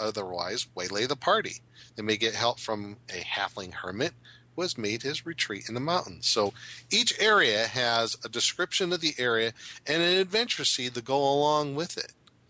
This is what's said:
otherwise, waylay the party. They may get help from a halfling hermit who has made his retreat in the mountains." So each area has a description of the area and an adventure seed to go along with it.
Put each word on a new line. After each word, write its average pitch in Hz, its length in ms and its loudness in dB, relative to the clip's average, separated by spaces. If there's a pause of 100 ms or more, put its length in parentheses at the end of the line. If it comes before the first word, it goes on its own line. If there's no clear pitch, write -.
otherwise, 98 720 -4
waylay 95 320 -2
the 139 100 0
party. 185 460 0 (340)
They 110 60 -8
may 107 140 2
get 110 180 0
help 110 260 0
from 104 380 -6 (100)
a 92 140 -8
halfling 95 500 -6
hermit 101 400 -4 (440)
who 165 60 -4
has 180 140 -2
made 113 260 -2
his 143 220 -4
retreat 110 440 -4
in 110 60 -6
the 101 60 -2
mountains." 139 480 -2
So 101 260 2 (360)
each 226 300 2
area 143 480 6
has 117 560 2
a 117 40 -6
description 175 640 0
of 180 80 0
the 156 160 -2
area 113 380 2 (320)
and 160 160 2
an 180 160 4
adventure 190 460 0
seed 123 300 0
to 120 80 -4
go 131 160 2
along 143 580 4
with 170 200 -4
it. - 160 -10 (380)